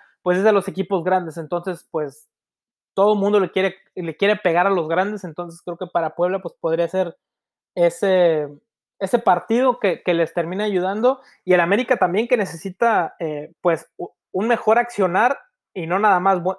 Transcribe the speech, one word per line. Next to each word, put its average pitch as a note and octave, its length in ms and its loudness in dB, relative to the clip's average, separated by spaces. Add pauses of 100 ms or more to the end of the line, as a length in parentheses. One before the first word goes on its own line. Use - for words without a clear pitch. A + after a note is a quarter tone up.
(220)
pues, F3+ 160 0
es G3 60 0
de G#3+ 80 4
los G3+ 140 0
equipos F3+ 380 -4
grandes, F3+ 320 -2
entonces, E3+ 560 -8
pues, D3+ 360 -8 (680)
todo G#3 200 4
el G3+ 60 -2
mundo G#3 180 2
le F#3 140 -2
quiere, F#3 240 -2 (180)
le E3 220 -8
quiere G3+ 180 2
pegar F3+ 320 2
a G3 40 0
los E3+ 180 -2
grandes, G3 340 -2
entonces E3+ 420 -12
creo F3 120 -8
que F3+ 100 -8
para D#3+ 300 -4
Puebla, F3+ 240 -2
pues, F3 200 -12
podría E3 280 0
ser F3+ 280 -4 (580)
ese, E3+ 760 2 (520)
ese G3+ 180 0
partido A#3 640 2
que, F3+ 220 -2
que F3 120 0
les E3 180 0
termine F3+ 300 -4
ayudando, G#3 580 0 (240)
y F3+ 100 2
el F3 60 4
América A3 360 2
también F#3+ 320 0
que B3 80 2
necesita, F#3 840 -2
eh, D3+ 420 -8
pues, E3 360 -2
u-, E3+ 140 -10 (220)
un G3+ 160 -2
mejor A3+ 300 4
accionar, A3 600 0 (340)
y E3 140 -8
no F3+ 120 0
nada G3+ 220 4
más, F#3+ 200 2
bu-, F#3 180 -2